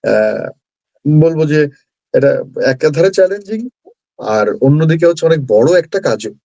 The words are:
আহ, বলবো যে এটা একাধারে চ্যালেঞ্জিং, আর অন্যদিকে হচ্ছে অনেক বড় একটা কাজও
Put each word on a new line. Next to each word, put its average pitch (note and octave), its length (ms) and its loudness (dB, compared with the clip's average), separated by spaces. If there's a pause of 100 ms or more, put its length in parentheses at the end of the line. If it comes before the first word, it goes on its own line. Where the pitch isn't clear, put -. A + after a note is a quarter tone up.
আহ, G#2+ 420 -2 (580)
বলবো D#3 380 2
যে D3 240 0 (440)
এটা C3+ 300 2 (220)
একাধারে D3+ 460 0
চ্যালেঞ্জিং, G3+ 580 -2 (480)
আর G#2+ 440 -2
অন্যদিকে D#3+ 440 2
হচ্ছে E3+ 200 2
অনেক D#3+ 220 2
বড় C3 320 2
একটা - 200 -6
কাজও G#2+ 340 -4 (100)